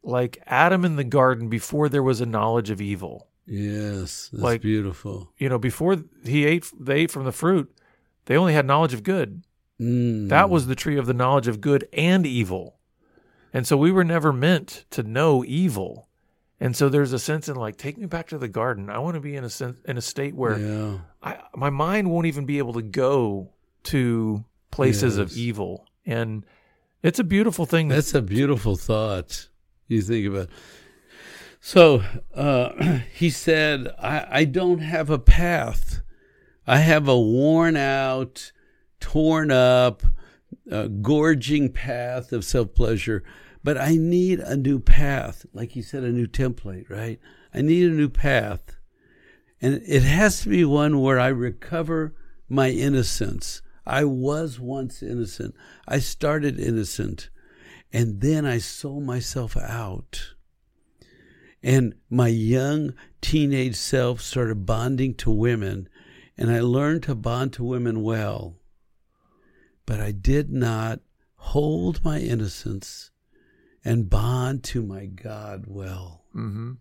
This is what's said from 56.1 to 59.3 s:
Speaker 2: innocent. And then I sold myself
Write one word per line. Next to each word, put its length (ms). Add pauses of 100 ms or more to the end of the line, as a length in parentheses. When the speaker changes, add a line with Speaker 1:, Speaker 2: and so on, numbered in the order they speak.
Speaker 2:
innocent. 720 (640)
And 280
then 260
I 120
sold 460
myself 520